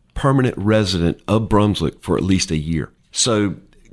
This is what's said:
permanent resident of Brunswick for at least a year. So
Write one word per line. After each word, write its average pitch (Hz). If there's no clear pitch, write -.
permanent 139
resident 98
of 107
Brunswick 104
for 92
at -
least 92
a 82
year. 78
So 104